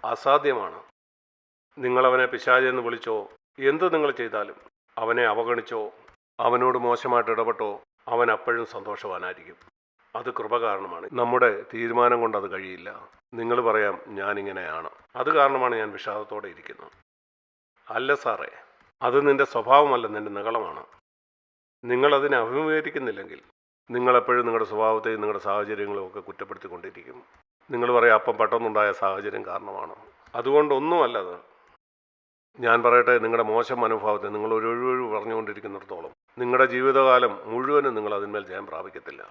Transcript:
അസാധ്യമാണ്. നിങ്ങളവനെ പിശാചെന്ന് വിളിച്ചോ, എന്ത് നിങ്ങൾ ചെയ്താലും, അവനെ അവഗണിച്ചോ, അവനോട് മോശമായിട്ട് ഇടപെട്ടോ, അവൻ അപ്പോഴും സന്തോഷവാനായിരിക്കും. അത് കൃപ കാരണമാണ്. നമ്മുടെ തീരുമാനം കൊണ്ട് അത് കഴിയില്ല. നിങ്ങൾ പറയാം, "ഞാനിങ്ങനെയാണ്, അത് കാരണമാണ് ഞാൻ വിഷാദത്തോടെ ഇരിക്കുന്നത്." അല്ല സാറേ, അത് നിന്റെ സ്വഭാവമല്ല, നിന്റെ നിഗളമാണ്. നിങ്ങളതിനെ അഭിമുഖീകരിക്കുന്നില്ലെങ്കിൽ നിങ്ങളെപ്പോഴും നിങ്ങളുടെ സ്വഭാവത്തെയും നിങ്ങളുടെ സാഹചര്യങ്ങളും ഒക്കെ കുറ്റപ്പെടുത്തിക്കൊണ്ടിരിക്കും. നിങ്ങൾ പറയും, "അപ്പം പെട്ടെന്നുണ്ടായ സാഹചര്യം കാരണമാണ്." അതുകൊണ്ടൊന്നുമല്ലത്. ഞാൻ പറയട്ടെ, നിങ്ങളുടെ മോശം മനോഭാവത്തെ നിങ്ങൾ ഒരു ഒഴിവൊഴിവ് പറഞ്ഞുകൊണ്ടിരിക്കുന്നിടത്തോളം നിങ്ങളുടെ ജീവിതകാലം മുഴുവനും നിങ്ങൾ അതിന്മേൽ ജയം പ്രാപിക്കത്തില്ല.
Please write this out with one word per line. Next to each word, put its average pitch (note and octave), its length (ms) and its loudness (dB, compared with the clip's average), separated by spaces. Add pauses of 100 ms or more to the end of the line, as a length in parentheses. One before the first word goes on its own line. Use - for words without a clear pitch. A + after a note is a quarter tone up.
അസാധ്യമാണ്. B2+ 720 0 (1000)
നിങ്ങളവനെ B2+ 480 4
പിശാചെന്ന് B2+ 560 0
വിളിച്ചോ, A#2 320 -6 (440)
എന്ത് C#3+ 340 2
നിങ്ങൾ D3+ 200 2
ചെയ്താലും, A2 460 -8 (380)
അവനെ A#2 300 0
അവഗണിച്ചോ, A2+ 540 -2 (580)
അവനോട് B2 400 2
മോശമായിട്ട് A#2+ 520 2
ഇടപെട്ടോ, A2 380 -2 (400)
അവൻ A#2+ 220 2
അപ്പോഴും A#2 360 -2
സന്തോഷവാനായിരിക്കും. F#2 920 -10 (560)
അത് B2 200 -8
കൃപ G#2+ 240 -4
കാരണമാണ്. G2 540 -6
നമ്മുടെ B2 380 2 (140)
തീരുമാനം A#2 560 2
കൊണ്ട് A2 180 0
അത് G2 140 -6
കഴിയില്ല. F#2 360 -12 (460)
നിങ്ങൾ A#2 260 -2
പറയാം, G#2+ 360 2 (200)
"ഞാനിങ്ങനെയാണ്, F#2+ 760 -6 (260)
അത് C3 200 -2
കാരണമാണ് C3 400 2
ഞാൻ G#2+ 160 -6
വിഷാദത്തോടെ G#2 560 -10
ഇരിക്കുന്നത്." - 480 -20 (880)
അല്ല B2 280 -4
സാറേ, A2 360 -4 (520)
അത് B2 160 2 (100)
നിന്റെ C#3 240 4
സ്വഭാവമല്ല, B2+ 560 4
നിന്റെ G#2+ 240 -8
നിഗളമാണ്. G2+ 500 -6 (1000)
നിങ്ങളതിനെ C3+ 540 2
അഭിമുഖീകരിക്കുന്നില്ലെങ്കിൽ C3+ 1040 -4 (480)
നിങ്ങളെപ്പോഴും B2 560 4
നിങ്ങളുടെ A2+ 220 0
സ്വഭാവത്തെയും A2 540 0
നിങ്ങളുടെ G#2 220 -4
സാഹചര്യങ്ങളും G2+ 600 -4
ഒക്കെ G2 140 -14
കുറ്റപ്പെടുത്തിക്കൊണ്ടിരിക്കും. F#2+ 1000 -16 (520)
നിങ്ങൾ A#2+ 220 4
പറയും, A#2 240 10
"അപ്പം A2 200 2
പെട്ടെന്നുണ്ടായ G#2+ 560 2
സാഹചര്യം G2+ 540 -4
കാരണമാണ്." G2 480 -10 (400)
അതുകൊണ്ടൊന്നുമല്ലത്. C3+ 1000 2 (1300)
ഞാൻ A#2 240 4
പറയട്ടെ, A#2+ 360 6
നിങ്ങളുടെ A2+ 300 0
മോശം A#2 320 -2
മനോഭാവത്തെ G#2 480 -2
നിങ്ങൾ G#2+ 260 -6
ഒരു A2 160 -2
ഒഴിവൊഴിവ് B2+ 420 -2
പറഞ്ഞുകൊണ്ടിരിക്കുന്നിടത്തോളം G#2 1000 -10 (260)
നിങ്ങളുടെ B2+ 280 4
ജീവിതകാലം B2+ 680 4 (200)
മുഴുവനും C3+ 420 0
നിങ്ങൾ G#2+ 200 -4
അതിന്മേൽ G2+ 300 -8
ജയം F#2+ 220 -12
പ്രാപിക്കത്തില്ല. E2+ 640 -16